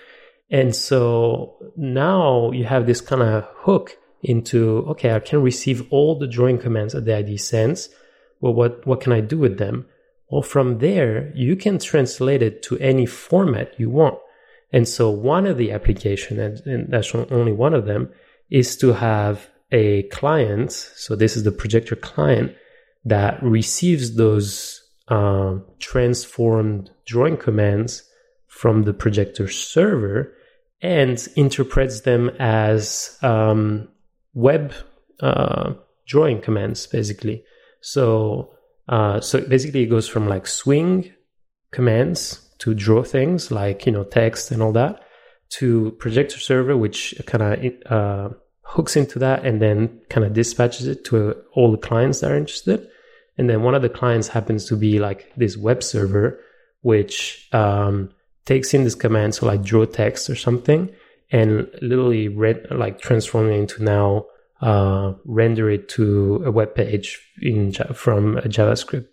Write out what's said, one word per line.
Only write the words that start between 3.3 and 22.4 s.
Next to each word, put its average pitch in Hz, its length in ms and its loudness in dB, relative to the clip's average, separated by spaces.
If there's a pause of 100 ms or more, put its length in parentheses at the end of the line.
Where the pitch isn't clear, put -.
hook - 380 0 (260)
into, 113 640 0
"Okay, 127 240 0
I 113 80 0
can 147 220 0
receive 127 500 0
all 147 260 4
the 143 80 -4
drawing 123 320 2
commands 110 360 -4
that 120 100 -6
the 110 100 0
I 107 80 0
D 104 120 -6
E - 20 -4
sends. 117 540 -2 (500)
Well, 120 140 2
what, 120 320 0
what 127 140 0
can 123 120 0
I 113 80 4
do 110 180 -4
with 104 200 0
them?" 113 280 -4 (440)
Well, 139 120 0
from 127 360 0
there, 143 560 0
you 135 200 0
can 190 240 0
translate 131 640 0
it 107 220 0
to 123 140 -6
any 131 280 2
format 151 720 0
you 113 100 -2
want. 139 300 4 (540)
And 117 140 4
so 113 240 2
one 139 360 2
of 175 100 0
the 113 140 0
application, 104 720 -2
and, 107 260 -6
and 123 260 -6
that's 113 220 -2
o-, 117 160 -2
only 120 220 2
one 123 200 2
of 117 140 0
them, 104 240 -4 (400)
is 131 280 2
to 127 160 6
have 104 540 0 (220)
a 104 340 2
client, 135 680 -2
so - 420 -10
this 107 220 2
is 107 80 -2
the 104 80 2
projector 113 420 -2
client, 131 580 0 (520)